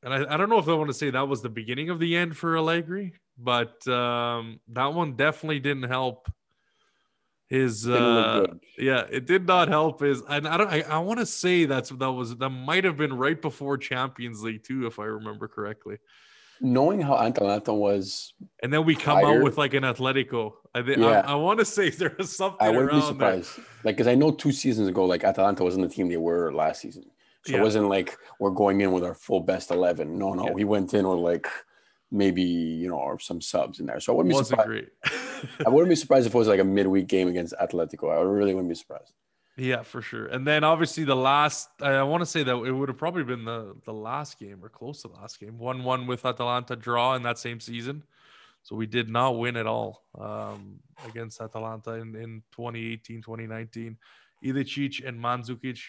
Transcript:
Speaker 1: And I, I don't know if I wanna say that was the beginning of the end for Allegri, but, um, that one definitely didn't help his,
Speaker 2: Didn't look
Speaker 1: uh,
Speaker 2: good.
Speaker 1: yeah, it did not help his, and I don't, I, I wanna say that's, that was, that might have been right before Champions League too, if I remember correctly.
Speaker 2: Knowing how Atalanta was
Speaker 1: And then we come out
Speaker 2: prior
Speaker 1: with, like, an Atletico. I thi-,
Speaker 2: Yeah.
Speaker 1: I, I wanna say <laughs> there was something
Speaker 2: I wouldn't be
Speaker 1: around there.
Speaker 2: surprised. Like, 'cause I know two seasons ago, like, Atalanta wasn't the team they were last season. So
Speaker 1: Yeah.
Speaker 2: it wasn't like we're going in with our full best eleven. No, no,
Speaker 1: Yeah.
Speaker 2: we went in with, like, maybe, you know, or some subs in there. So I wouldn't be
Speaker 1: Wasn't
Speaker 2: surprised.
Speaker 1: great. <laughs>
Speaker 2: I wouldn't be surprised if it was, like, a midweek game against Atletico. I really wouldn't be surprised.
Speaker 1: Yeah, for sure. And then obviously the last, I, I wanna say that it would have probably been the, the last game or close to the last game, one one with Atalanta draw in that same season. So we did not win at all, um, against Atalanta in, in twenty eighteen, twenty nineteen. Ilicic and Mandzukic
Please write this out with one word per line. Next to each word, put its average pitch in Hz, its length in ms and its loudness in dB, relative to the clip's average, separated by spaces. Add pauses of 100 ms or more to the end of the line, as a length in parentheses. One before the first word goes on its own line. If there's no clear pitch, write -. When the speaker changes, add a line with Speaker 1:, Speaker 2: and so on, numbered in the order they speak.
Speaker 1:
And 127 120 -4
I, 139 200 -2
I - 20 0
don't 190 120 2
know 226 100 6
if 156 100 0
I 170 60 4
wanna 151 180 0
say 143 180 -2
that 135 180 0
was 131 140 -2
the 120 60 -6
beginning 120 420 -6
of 175 80 -4
the 170 180 0
end 170 200 -2
for 165 200 0
Allegri, 170 580 -2 (220)
but, 120 520 -2
um, 120 800 -2
that 127 260 -2
one 160 200 -2
definitely 151 460 0
didn't 135 280 -2
help 127 420 -4 (1160)
his, 123 360 0
Speaker 2:
Didn't 120 300 4
look 113 120 4
Speaker 1:
uh, 110 140 2
Speaker 2:
good. 165 200 0 (180)
Speaker 1:
yeah, 131 320 2
it 127 160 -4
did 185 200 2
not 180 220 6
help 156 320 2
his, 139 280 2
and 147 180 -2
I 156 100 -2
don't, 202 140 4
I, 156 120 2
I 156 160 -2
wanna 220 280 -2
say 180 380 2
that's, 135 260 0
that 131 220 -2
was, 123 240 -6
that 131 140 -2
might 139 340 -2
have 175 120 0
been 143 180 0
right 143 260 0
before 143 380 -4
Champions 120 640 -6
League 110 220 -6
too, 131 220 -4
if 113 120 -8
I 104 60 -8
remember 107 440 -10
correctly. 104 500 -10 (640)
Speaker 2:
Knowing 135 400 4
how 139 160 2
Atalanta 107 560 2
was 101 640 -2 (300)
Speaker 1:
And 131 80 -2
then 156 120 2
we 160 120 4
come 147 220 2
out 170 40 8
Speaker 2:
prior 147 200 6
Speaker 1:
with, 147 160 2
like, 139 160 2
an 135 100 2
Atletico. 127 680 -2 (200)
I 123 80 -2
thi-, 135 160 0
Speaker 2:
Yeah. 113 260 6
Speaker 1:
I, 139 80 -2
I - 40 0
wanna 202 280 2
say 202 260 0
<laughs> 160 120 -6
there 170 160 -2
was - 180 -6
something 190 240 -2
Speaker 2:
I 107 100 6
wouldn't 127 200 4
be 151 80 4
Speaker 1:
around 143 200 0
there. 95 240 0
Speaker 2:
surprised. - 260 -16 (160)
Like, 107 120 0
'cause 120 120 2
I 123 80 6
know 147 160 6
two 151 200 0
seasons 110 360 0
ago, 92 180 2
like, 90 180 2
Atalanta 98 400 2
wasn't 90 240 2
the - 60 -8
team 92 140 0
they 87 80 -2
were 85 360 0
last 78 300 0
season. - 220 -16 (420)
So 143 60 -6
Speaker 1:
Yeah. 98 80 2
Speaker 2:
it - 20 6
wasn't 107 260 4
like 98 280 0 (240)
we're 101 100 2
going 98 300 4
in 98 100 4
with 90 140 0
our 87 100 -6
full - 260 -2
best 90 300 -4
eleven. 87 480 0
No, 95 160 -2
no, 92 120 -4
Speaker 1:
Yeah. 82 60 -2
Speaker 2:
we 98 120 0
went 101 300 0
in 98 140 4
with, 90 120 2
like, 85 260 0 (640)
maybe, 95 320 2
you 85 460 -2
know, 87 100 -4
or 67 220 -4
some 85 200 -8
subs - 380 -4
in 78 80 -8
there. 58 140 -6
So - 120 0
I 127 40 4
wouldn't - 140 4
be 160 40 4
Speaker 1:
Wasn't - 240 2
Speaker 2:
surprised. 107 320 0 (120)
Speaker 1:
great. - 600 -6
<laughs> - 20 4
Speaker 2:
I - 20 4
wouldn't 151 220 6
be 165 40 8
surprised 135 320 4
if 107 80 -2
it 123 40 6
was, 110 100 6
like, 101 100 6
a 95 60 6
midweek 98 420 4
game 92 220 4
against 87 340 -4
Atletico. 82 480 -2
I 78 120 2
really 101 320 4
wouldn't 92 140 -2
be 85 60 -2
surprised. - 380 -18 (440)
Speaker 1:
Yeah, 127 260 -2
for - 200 -12
sure. 110 240 -10
And 131 200 -6
then 151 160 4
obviously 160 400 2
the 139 140 2
last, 143 520 2 (140)
I, 139 120 2
I 135 100 2
wanna 165 220 -2
say 156 180 -2
that 127 100 0
it 123 160 -4
would 135 180 -4
have 127 100 -6
probably 170 260 -4
been 123 200 -8
the, 113 300 -8 (100)
the 113 80 -12
last 117 460 -10
game 98 260 -18
or - 40 -18
close 139 340 -16
to 113 60 -16
the 87 60 -20
last 98 260 -20
game, 113 180 -18
one 127 240 -8
one 127 240 -2
with 123 180 -6
Atalanta 123 520 -2
draw 120 400 0
in 123 80 -6
that 120 140 -4
same 120 200 -10
season. 120 460 -10 (580)
So - 140 -12
we 110 100 -4
did 113 240 -2
not 123 220 2
win 120 240 -4
at 113 100 -4
all, 110 380 -6 (120)
um, 104 640 -12 (300)
against 113 320 -14
Atalanta 113 540 -10
in, 113 200 -12
in 113 280 -14 (100)
twenty 117 400 -10
eighteen, 113 280 -14
twenty 113 280 -12
nineteen. 113 480 -12 (480)
Ilicic 139 600 -4
and 123 160 -12
Mandzukic 120 680 -6